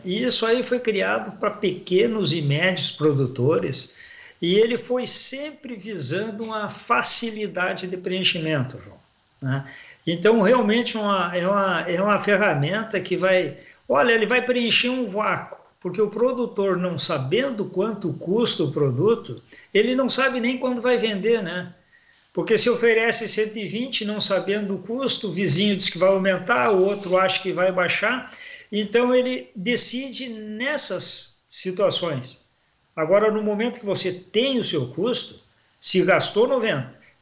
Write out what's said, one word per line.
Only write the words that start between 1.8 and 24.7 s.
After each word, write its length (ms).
e 100
médios 480
produtores, 1120
e 160
ele 200
foi 300
sempre 720
visando 680
uma 260
facilidade 1200
de 100
preenchimento, 840
João, 180
né? 240
Então, 360
realmente, 580
uma, 380
é 100
uma, 360
é 200
uma 160
ferramenta 800
que 160
vai, 400
olha, 220
ele 160
vai 160
preencher 460
um 180
vácuo, 560
porque 200
o 100
produtor, 680
não 220
sabendo 680
quanto 480
custa 500
o 80
produto, 680
ele 220
não 140
sabe 320
nem 180
quando 220
vai 160
vender, 440
né? 320
Porque 260
se 100
oferece 600
cento 300
e 80
vinte, 380
não 160
sabendo 540